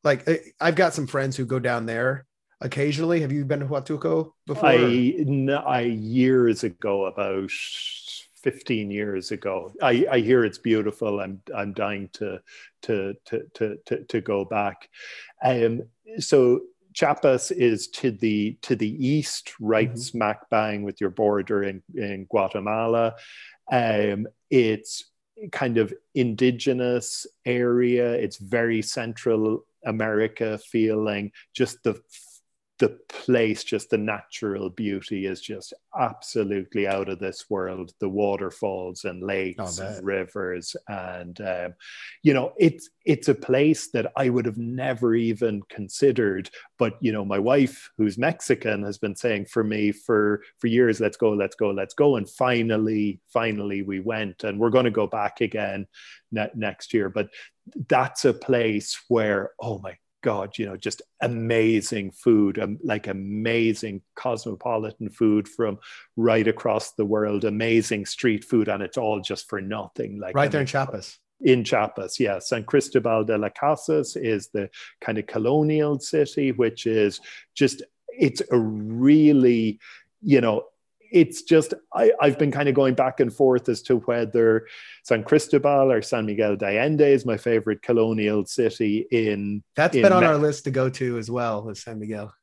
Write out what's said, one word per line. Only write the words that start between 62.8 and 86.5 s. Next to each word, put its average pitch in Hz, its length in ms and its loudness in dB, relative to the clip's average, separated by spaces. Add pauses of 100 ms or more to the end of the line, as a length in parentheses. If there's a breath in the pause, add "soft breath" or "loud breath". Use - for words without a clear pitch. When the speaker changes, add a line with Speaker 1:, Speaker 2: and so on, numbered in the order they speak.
Speaker 2:
like, 104 220 -4
amazing 107 960 -2 (140)
cosmopolitan 110 920 -6
food 107 400 2
from 107 300 -4 (360 loud breath)
right 113 320 4
across 110 460 0
the 107 140 0
world, 104 400 0
amazing 110 580 2
street 107 400 -2
food, 107 240 2
and 101 140 -4
it's 95 160 -6
all 107 220 -2
just - 280 -8
for 101 140 -6
nothing. 104 580 -8
Like, 92 160 -6
Speaker 1:
Right 143 140 2
there 147 100 0
in 135 40 0
Speaker 2:
and 131 40 -4
Speaker 1:
Chiapas. 135 500 -6 (220)
Speaker 2:
In 127 240 6
Chiapas, 107 560 -2
yeah. 101 180 0
San 113 260 -4
Cristobal 113 600 2
de 110 140 0
las 104 200 -4
Casas 151 560 0
is 113 380 -4
the 98 160 -4 (320 loud breath)
kind 110 160 -4
of 104 100 -6
colonial 147 720 0
city, 143 540 0
which 113 340 -2
is 107 320 2 (360 loud breath)
just, - 280 2 (280)
it's 190 400 0
a 127 80 4
really, 117 1200 4 (420 loud breath)
you 135 220 6
know, 113 220 2 (480)
it's - 300 6
just, 160 320 4 (180)
I, - 280 6
I've 143 180 4
been 143 140 2
kind 143 160 0
of 131 80 2
going 131 180 4
back 127 240 0
and 120 160 2
forth 127 340 4
as 113 140 -2
to 123 180 2
whether 113 680 2 (340 loud breath)
San 113 220 2
Cristobal 143 640 4
or 110 120 4
San 113 220 -2
Miguel 104 300 2